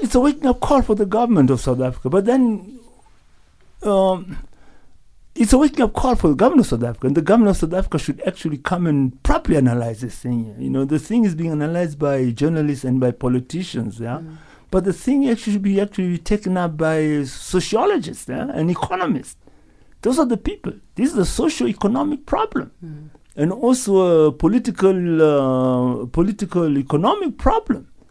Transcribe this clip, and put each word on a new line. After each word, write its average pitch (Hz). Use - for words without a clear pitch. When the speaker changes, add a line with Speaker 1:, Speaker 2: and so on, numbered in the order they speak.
Speaker 1:
it's 254
a 247
waking-up 277
call 277
for 214
the 208
government 208
of 123
South 127
Africa, 127
but 196
then, 233
um, 190
it's 220
a 254
waking-up 277
call 254
for 175
the 147
government 247
of 117
South 120
Africa, 120
and 143
the 165
government 202
of 185
South 165
Africa 185
should -
actually 156
come 175
and 139
properly 185
analyze 117
this 120
thing. 113
You 131
know, 135
the 151
thing 220
is 175
being 165
analyzed 156
by 139
journalists 147
and 127
by 123
politicians, 123
yeah? 120
Speaker 2:
Mm. 160
Speaker 1:
But 185
the 185
thing 277
actually 220
should 202
be 196
actually 185
taken 185
up 170
by 156
sociologists, 214
yeah, 262
and 160
economists. 180
Those 254
are 320
the 240
people. -
This 277
is 262
a 175
socio-economic 262
problem. -
Speaker 2:
Mm. 151
Speaker 1:
And 156
also 190
a 147
political, 190
uh, 127
political 170
economic 226
problem, 440